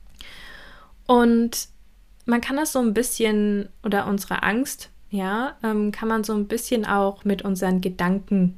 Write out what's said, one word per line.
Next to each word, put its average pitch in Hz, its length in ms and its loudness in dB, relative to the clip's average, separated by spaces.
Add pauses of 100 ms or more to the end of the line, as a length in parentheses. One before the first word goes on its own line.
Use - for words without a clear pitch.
(1080)
Und 233 640 4 (580)
man 240 160 0
kann 262 140 -4
das 302 160 -2
so 262 80 0
ein 226 120 2
bisschen, 214 800 0 (120)
oder 202 240 0
unsere 202 360 -2
Angst, - 480 -2 (200)
ja, 208 540 -2
ähm, 208 260 0
kann 220 180 -4
man 220 160 0
so 220 100 -2
ein 208 120 0
bisschen 226 380 -2
auch 196 400 0
mit 196 160 0
unseren 185 400 0
Gedanken, 185 760 0